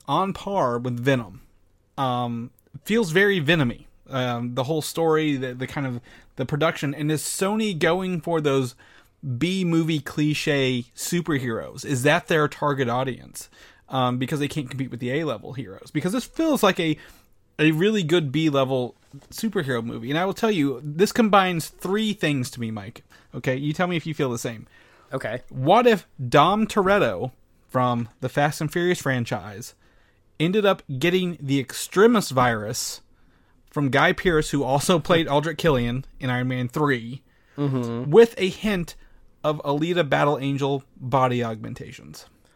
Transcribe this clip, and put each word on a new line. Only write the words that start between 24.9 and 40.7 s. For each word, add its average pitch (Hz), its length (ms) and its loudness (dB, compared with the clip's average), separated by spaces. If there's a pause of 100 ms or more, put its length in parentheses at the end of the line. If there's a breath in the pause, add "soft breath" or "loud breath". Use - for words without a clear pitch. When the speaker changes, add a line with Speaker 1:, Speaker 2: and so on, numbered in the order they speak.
Speaker 2:
Okay. 127 380 -6
Speaker 1:
What 175 360 4
if 220 200 4 (220)
Dom 180 380 4
Toretto 156 640 2 (380)
from 120 400 0 (120)
the 131 80 -6
Fast 147 320 0
and 156 120 -4
Furious 175 280 0
franchise 117 760 -4 (640)
ended 190 260 2
up 190 160 2 (160)
getting 175 420 0
the 139 200 0
extremis - 720 2
virus 123 720 0 (640)
from 143 220 -2
Guy 143 220 4
Pearce, 165 380 0
who 143 140 0
also 139 340 2
played 165 300 2
Aldrich 147 300 0
Killian 127 460 0 (140)
in 127 120 -4
Iron 123 180 -2
Man 127 200 -2
three, 127 540 -2 (360)
Speaker 2:
Mm-hmm. 127 520 -2
Speaker 1:
with 226 280 8
a 190 100 0
hint 190 460 -4 (500)
of 151 200 -2
Alita 151 440 0
Battle 147 320 2
Angel 139 420 -2 (140)